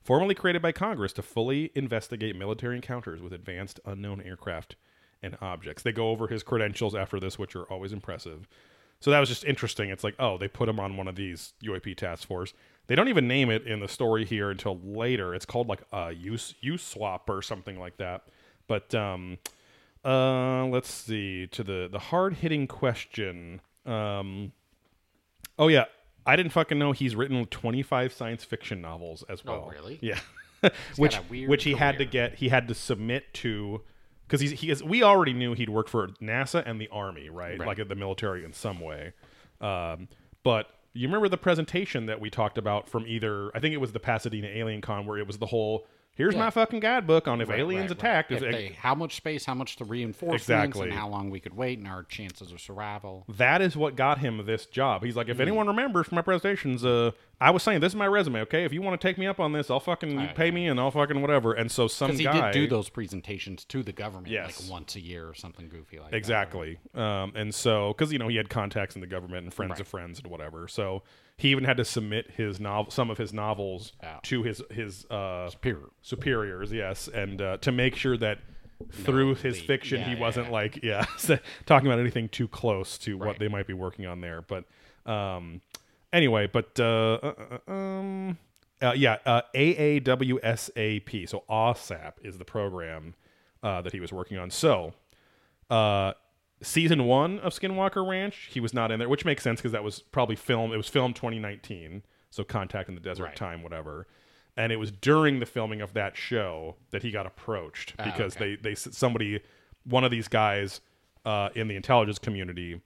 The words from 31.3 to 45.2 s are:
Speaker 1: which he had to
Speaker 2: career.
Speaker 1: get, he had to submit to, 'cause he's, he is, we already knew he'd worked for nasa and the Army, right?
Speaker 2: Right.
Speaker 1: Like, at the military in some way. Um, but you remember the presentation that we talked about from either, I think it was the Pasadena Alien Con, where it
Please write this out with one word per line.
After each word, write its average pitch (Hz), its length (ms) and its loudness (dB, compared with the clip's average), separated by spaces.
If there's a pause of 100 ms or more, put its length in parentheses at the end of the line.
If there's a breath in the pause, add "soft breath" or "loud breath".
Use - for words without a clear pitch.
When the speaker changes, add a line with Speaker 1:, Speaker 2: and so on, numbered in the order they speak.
Speaker 1:
which 143 140 6
he 147 100 4
had 139 260 4
to 139 60 2
Speaker 2:
career. 120 240 2
Speaker 1:
get, - 60 -10
he 127 140 0
had 123 180 4
to 117 80 -4
submit 120 600 -4
to, 104 460 -4 (460 soft breath)
'cause 139 140 2
he's, 143 180 2
he 160 100 -2
is, 143 140 0
we 202 200 4
already 190 280 10
knew 123 220 0
he'd 117 160 -2
worked 107 200 0
for 101 200 0 (120)
nasa 131 440 0
and 113 160 -6
the 110 80 -10
Army, 92 400 -8
right? 87 280 -8
Speaker 2:
Right. 87 80 -4
Speaker 1:
Like, 104 140 -2
at 104 80 -6
the 98 80 -4
military 95 480 -4
in 80 80 -14
some 87 300 -8
way. 78 320 -10 (480 soft breath)
Um, 87 480 -4 (340 soft breath)
but 113 240 4 (260)
you 120 140 -2
remember 202 220 4
the 180 80 2
presentation 165 720 0
that 110 120 -4
we 107 100 -6
talked 107 280 0
about 104 320 0
from 113 180 -2
either, 107 480 -2
I 117 60 -2
think 156 120 0
it 151 60 -4
was 113 140 -2
the 113 80 -4
Pasadena 110 480 -2
Alien 110 320 -4
Con, 101 240 -4
where 104 120 -4
it 104 100 -4